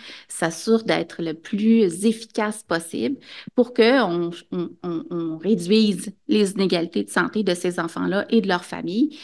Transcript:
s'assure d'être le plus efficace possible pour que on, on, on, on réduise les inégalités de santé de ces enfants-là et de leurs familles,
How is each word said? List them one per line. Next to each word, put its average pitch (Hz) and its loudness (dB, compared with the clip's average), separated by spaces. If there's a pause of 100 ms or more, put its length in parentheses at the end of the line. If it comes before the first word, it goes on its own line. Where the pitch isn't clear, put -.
(280)
s'assure 220 0
d'être 165 -2
le 160 -4
plus 208 2
efficace 220 -2
possible 175 -2 (400)
pour 247 2
que 240 6
on, 170 -2 (200)
on, 175 -4 (120)
on, 170 -6
on 165 -4
réduise 196 2 (160)
les 208 2
inégalités 185 0
de - -18
santé 185 0
de 185 2
ces 175 -4
enfants-là 170 -2
et 226 6
de 190 -2
leurs 175 0
familles, 185 -2